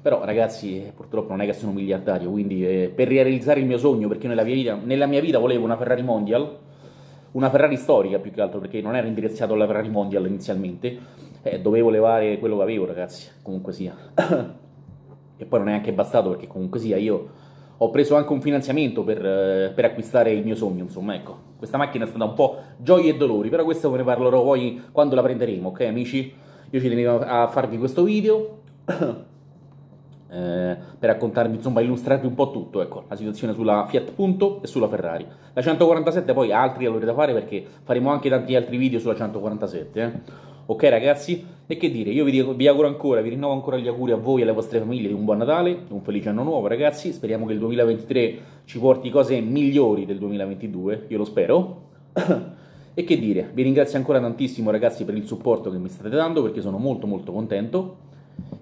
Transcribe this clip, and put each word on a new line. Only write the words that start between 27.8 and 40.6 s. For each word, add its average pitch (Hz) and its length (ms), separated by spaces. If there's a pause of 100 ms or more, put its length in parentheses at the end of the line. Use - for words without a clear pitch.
video, 214 560 (260)
<coughs> - 0
eh, - 1900 (220)
per 113 100
raccontarvi, 113 460
insomma, 117 260
illustrarvi 127 460
un 123 80
po' 135 160
tutto, 101 300
ecco, 87 280
la 104 60
situazione 107 380
sulla 107 360
Fiat - 220
Punto 196 500
e - 60
sulla 113 200
Ferrari. 85 380 (260)
La 127 100
centoquarantasette 165 720
poi 117 200
ha 113 80
altri 127 240
lavori 113 180
da 117 100
fare, 143 200
perché 101 320 (180)
faremo 127 280
anche 143 180
tanti 127 260
altri 123 220
video 127 220
sulla 113 160
centoquarantasette, 104 840
eh. 117 100 (560)